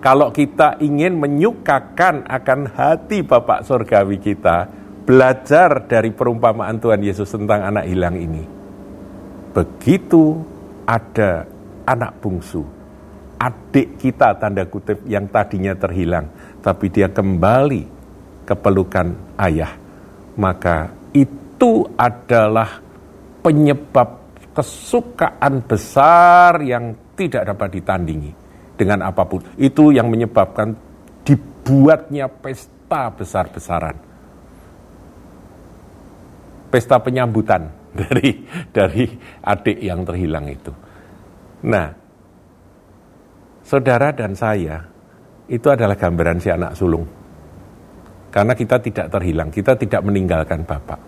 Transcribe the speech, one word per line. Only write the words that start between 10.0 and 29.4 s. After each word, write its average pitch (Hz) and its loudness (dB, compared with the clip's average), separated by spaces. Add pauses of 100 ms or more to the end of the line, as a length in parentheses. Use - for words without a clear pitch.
ada 104 -2 (400)
anak 123 -4
bungsu, 90 -8 (800)
adik - -2
kita, 120 2
tanda 98 -4
kutip, 104 -8
yang 101 -4
tadinya 98 -2
terhilang, 87 -4 (320)
tapi 98 -2
dia 98 2
kembali 98 0 (560)
ke - -2
pelukan 92 0 (320)
ayah, 80 0 (640)
maka 87 -2 (240)
itu - 0 (160)
adalah 110 0 (640)
penyebab 147 2 (320)
kesukaan - -4
besar 170 6
yang 120 -4 (240)
tidak 123 -4
dapat 95 -6
ditandingi 80 -6 (300)
dengan 95 0
apapun. 92 -4 (180)